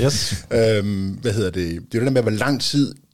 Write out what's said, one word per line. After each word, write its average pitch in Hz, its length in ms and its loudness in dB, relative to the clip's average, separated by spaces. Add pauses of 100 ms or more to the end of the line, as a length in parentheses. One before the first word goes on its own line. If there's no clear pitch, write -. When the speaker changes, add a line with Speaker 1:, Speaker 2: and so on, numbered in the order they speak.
Speaker 1:
Yes. - 460 -2
Speaker 2:
Øhm, 104 580 2
hvad 98 240 -4
hedder 101 180 0
det? 90 140 -2
Det 82 120 -4
er - 220 -4
det - 20 0
der 131 100 2
med, 131 100 4
hvor 110 100 2
lang 120 300 0
tid 143 320 0 (200)